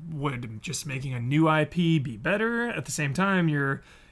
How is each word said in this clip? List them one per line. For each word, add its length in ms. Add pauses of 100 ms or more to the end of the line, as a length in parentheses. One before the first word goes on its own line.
(120)
would 500
just 240
making 280
a 60
new 280
I 160
P 340
be 180
better? 540
At 160
the 60
same 220
time, 340
you're 340 (300)